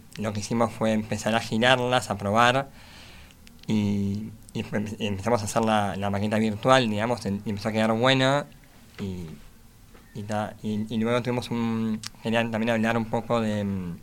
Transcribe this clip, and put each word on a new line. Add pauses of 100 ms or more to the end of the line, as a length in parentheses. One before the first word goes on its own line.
(180)
lo
que
hicimos
fue
empezar
a
girarlas,
a
probar, (960)
y, (240)
y
fue,
empe-,
empezamos
a
hacer
la,
la
maqueta
virtual,
digamos,
en-,
y
empezó
a
quedar
bueno, (540)
y, (880)
y
ta,
y,
y
luego
tuvimos
un, (220)
querían
también
hablar
un
poco
de, (380)